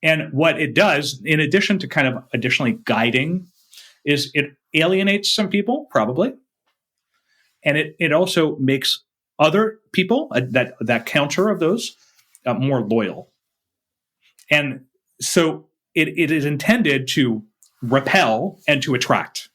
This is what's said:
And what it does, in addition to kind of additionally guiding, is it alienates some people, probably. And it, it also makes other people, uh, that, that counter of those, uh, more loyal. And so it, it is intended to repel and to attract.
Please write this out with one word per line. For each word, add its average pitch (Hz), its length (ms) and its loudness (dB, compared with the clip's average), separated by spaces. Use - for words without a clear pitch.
And 160 300 2
what 156 260 2
it 139 160 -2
does, 147 480 2
in 160 160 2
addition 190 400 0
to 139 80 -8
kind 139 200 0
of 123 160 -4
additionally 123 500 0
guiding, 127 640 0
is 143 280 0
it 143 220 -2
alienates 196 580 2
some 214 160 0
people, 233 400 -2
probably. 131 440 0
And 147 140 2
it, 156 220 -4
it 156 140 0
also 165 440 2
makes 135 460 -2
other 208 400 2
people, 226 400 0
uh, 123 100 0
that, 127 300 0
that 117 240 -2
counter 180 440 0
of 190 100 -2
those, 170 360 -2
uh, 123 80 -2
more 131 280 0
loyal. 104 500 -2
And 147 340 0
so 156 480 0
it, 156 220 2
it 165 120 0
is 151 160 0
intended 147 640 0
to 117 340 0
repel 135 840 0
and 143 160 2
to 131 100 -2
attract. - 600 -2